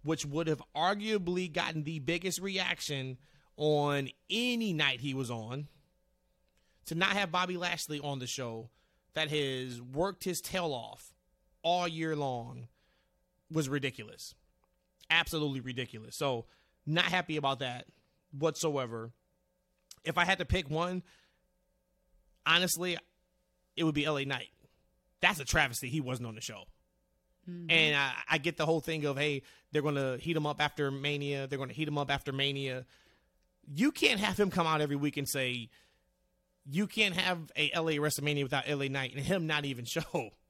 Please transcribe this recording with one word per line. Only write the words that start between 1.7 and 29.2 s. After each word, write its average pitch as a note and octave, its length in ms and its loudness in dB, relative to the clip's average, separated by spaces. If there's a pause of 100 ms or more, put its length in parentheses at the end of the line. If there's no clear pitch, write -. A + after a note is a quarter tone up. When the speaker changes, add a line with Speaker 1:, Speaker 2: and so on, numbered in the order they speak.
Speaker 1:
the D#3+ 160 -4
biggest F3 400 0
reaction F3 760 -4 (400)
on C#3+ 540 2 (180)
any A#3 440 2
night C#3 280 2
he C#3 140 -2
was C3 160 -2
on, A#2+ 380 -6 (1200)
to E3 80 -6
not F#3+ 220 4
have F#3+ 160 0
Bobby F3+ 240 0
Lashley E3+ 440 -4
on C#3 180 -4
the B2 80 -6
show A2+ 420 -6 (460)
that D3+ 160 0
has C3 500 -2
worked D3+ 440 -4
his F3+ 160 -2
tail E3+ 340 -2
off A2 400 -10 (480)
all F3 240 4
year D#3+ 300 -2
long B2 500 -6 (840)
was D3+ 200 0
ridiculous. B2+ 680 -6 (760)
Absolutely D3+ 520 2
ridiculous. A#2+ 560 -8
So B2+ 300 0 (380)
not E3 200 2
happy E3+ 320 0
about C3+ 240 0
that B2 260 -6 (460)
whatsoever. C3+ 800 0 (920)
If E3 140 0
I F3 60 6
had F#3 160 2
to F3 40 -2
pick F3+ 240 2
one, F3 360 -2 (1400)
honestly, F3 520 4 (800)
it E3 80 2
would D#3+ 100 4
be D3 100 2
L D3 140 2
A C#3 60 0
Knight. C3+ 240 -4 (720)
That's F3 200 4
a C3 40 -6
travesty C3+ 440 2
he D3+ 120 0
wasn't B2 280 -4
on A2 60 -10
the A2 60 -12
show. G#2 240 -12 (840)
Speaker 2:
Mm-hmm. F3 220 -8
Speaker 1:
And D#3 260 6
I, C#3 160 2 (180)
I D#3+ 80 4
get D3+ 180 0
the D3+ 100 2
whole D#3+ 140 4
thing D#3 260 -4
of, C#3 100 0
hey, C#3+ 260 0 (300)